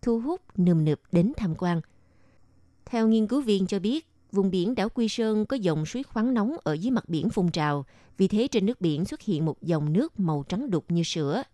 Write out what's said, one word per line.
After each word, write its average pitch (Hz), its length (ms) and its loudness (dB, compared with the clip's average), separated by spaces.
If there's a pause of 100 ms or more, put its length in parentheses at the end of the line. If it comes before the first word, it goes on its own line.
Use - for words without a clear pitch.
thu 233 180 0
hút 302 220 -4 (160)
nườm 175 280 4
nượp 151 160 0 (100)
đến 185 260 4
tham 165 200 -4
quan. 175 240 -2 (1040)
Theo 220 220 0
nghiên 220 200 4
cứu 262 140 0
viên 202 260 2
cho 202 120 -2
biết, 240 280 -2 (240)
vùng 196 200 2
biển 190 240 0
đảo 208 140 0
Quy 233 180 0
Sơn 214 380 0
có 277 120 -4
dòng 160 280 0
suối 247 180 -6
khoáng 240 300 -2
nóng 233 300 0
ở 156 100 -2
dưới 185 180 -2
mặt - 180 -2
biển 160 200 0
phun 180 200 2
trào, 147 360 -2 (320)
vì 190 100 4
thế 202 200 0
trên 196 180 0
nước 233 160 -2
biển 165 240 0
xuất - 160 -10
hiện 160 240 0
một - 160 -4
dòng 151 320 0
nước 240 260 0
màu 156 300 0
trắng 240 200 -4
đục 165 200 -2
như 170 140 0
sữa. 160 400 -2 (100)